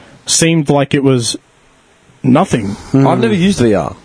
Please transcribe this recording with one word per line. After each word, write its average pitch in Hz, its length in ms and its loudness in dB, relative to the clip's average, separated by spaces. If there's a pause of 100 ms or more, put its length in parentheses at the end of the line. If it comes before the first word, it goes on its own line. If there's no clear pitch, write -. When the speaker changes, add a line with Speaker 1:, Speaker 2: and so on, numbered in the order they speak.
(260)
Speaker 1:
seemed 165 440 0
like 143 240 0
it 143 80 0
was 131 340 0 (840)
nothing. 127 460 0
Speaker 2:
Hmm. 135 400 0
Speaker 3:
I've 175 100 0
never 220 160 0
used 180 260 0
V 113 140 2
R. 85 300 -4